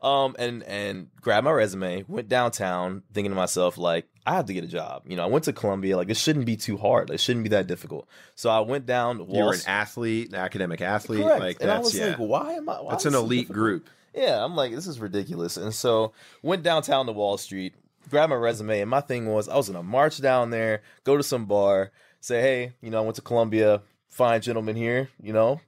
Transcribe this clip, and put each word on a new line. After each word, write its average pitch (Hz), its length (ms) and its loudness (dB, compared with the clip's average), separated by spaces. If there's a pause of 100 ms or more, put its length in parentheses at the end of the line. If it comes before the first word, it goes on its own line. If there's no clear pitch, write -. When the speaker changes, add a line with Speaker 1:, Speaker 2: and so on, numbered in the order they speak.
Speaker 1:
Um, 135 380 2
and, 120 240 -4
and 101 460 -6 (120)
grabbed 110 240 4
my 151 60 4
resume, 95 560 0
went 127 220 -8
downtown, 95 760 0 (100)
thinking 101 200 -2
to - 40 -4
myself, 90 400 0
like, 85 300 0 (180)
"I 139 120 0
have 156 100 -2
to 101 80 -8
get 90 80 -4
a 82 60 -10
job." 80 400 -8
You 90 80 -6
know, 85 80 -2
I - 20 0
went 143 200 2
to 143 60 -2
Columbia, 95 440 0
like, 90 100 0
this 107 140 -2
shouldn't 151 260 0
be 113 100 0
too 104 200 -4
hard. 110 340 2
It 80 80 -4
shouldn't 120 240 0
be 110 60 -2
that 101 180 2
difficult. 85 400 -8 (300)
So - 120 -2
I 110 120 4
went 123 260 -2
down 123 320 0
to 87 60 -10
Speaker 2:
You 87 40 -16 (120)
were 101 60 4
Speaker 1:
Wall 98 80 4
Speaker 2:
an 90 120 -4
athlete, 110 640 -2
an 95 80 -10
academic 92 460 -4
athlete. 104 420 -2
Speaker 1:
Correct. 101 160 4
Speaker 2:
Like, 90 200 -4
Speaker 1:
And 156 80 0
I 208 60 2
Speaker 2:
that's, 240 120 -2
Speaker 1:
was 208 120 0
Speaker 2:
yeah. 208 120 0
Speaker 1:
like, - 80 -4
"Why 131 340 -2
am 311 160 -8
I, - 120 -6
why - 120 -8
Speaker 2:
That's - 140 -2
Speaker 1:
is - 0 -
Speaker 2:
an 147 80 2
Speaker 1:
this 123 80 4
Speaker 2:
elite 120 260 0
Speaker 1:
difficult?" - 80 -8
Speaker 2:
group. 107 320 0 (260)
Speaker 1:
Yeah, 135 300 2
I'm 165 100 -6
like, 131 180 0
"This 156 140 -8
is 139 140 -10
ridiculous." 95 560 -6
And 107 180 -6
so 110 380 2 (320)
went 175 180 0
downtown 147 440 0
to 113 60 -6
Wall 101 240 0
Street, 95 380 -8 (340)
grabbed 147 220 4
my 135 60 2
resume, 110 440 0
and 101 80 -2
my 131 120 2
thing 123 260 -4
was, 107 220 0
I - 80 0
was 131 120 2
gonna 90 140 -8
march 135 380 2
down 127 300 2
there, 113 320 -2 (200)
go 139 140 4
to 143 80 2
some 120 220 -2
bar, 98 440 4 (300)
say, 120 200 -2
"Hey, 123 400 2
you 113 100 -12
know, 110 80 0
I - 20 2
went 110 160 -2
to - 60 -12
Columbia, 110 600 4 (240)
fine 117 360 2
gentleman 110 340 -4
here, 120 320 -2 (120)
you 104 120 -10
know 113 360 4